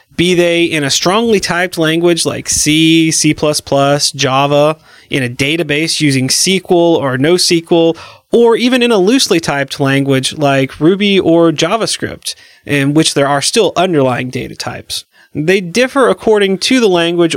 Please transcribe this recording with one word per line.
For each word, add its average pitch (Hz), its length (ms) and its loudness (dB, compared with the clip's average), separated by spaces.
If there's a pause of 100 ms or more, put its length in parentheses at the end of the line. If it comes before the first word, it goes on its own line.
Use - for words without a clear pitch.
(160)
be 175 180 2
they 170 300 2
in 151 200 -2
a 135 60 -2
strongly 208 500 0
typed 180 380 -4
language 165 480 0
like 127 240 -6
C, 160 600 2
C 156 220 0
plus 147 300 -2
plus, 143 500 0
Java, 143 640 0 (300)
in 139 140 -4
a 123 80 -4
database 147 680 -2
using 135 280 0
S - 180 0
Q 190 160 0 (100)
L 180 60 4 (200)
or 127 200 -2
no 151 200 2
S - 120 0
Q 165 220 0
L, 165 260 2 (360)
or 233 240 4
even 240 260 0
in 240 100 2
a 214 60 2
loosely 196 420 2
typed 139 400 -4
language 135 560 0
like 139 420 0
Ruby 196 400 2
or 165 340 2
JavaScript, - 800 -4 (320)
in 139 260 0
which 156 220 2
there 143 120 2
are 139 140 0
still 196 360 0
underlying 131 520 0
data 123 280 -10
types. - 500 -12 (280)
They 180 280 0
differ 240 460 0
according 196 500 0
to 262 220 0
the 226 80 4
language 170 480 0